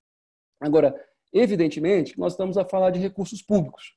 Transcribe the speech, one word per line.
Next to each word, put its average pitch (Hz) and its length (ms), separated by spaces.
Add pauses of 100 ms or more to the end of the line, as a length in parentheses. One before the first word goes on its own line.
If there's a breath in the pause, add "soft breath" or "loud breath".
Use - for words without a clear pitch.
(600)
Agora, 147 340 (380 loud breath)
evidentemente, 175 840
nós 180 140
estamos 185 260
a 190 60
falar 185 260
de 180 80
recursos 190 420
públicos, - 560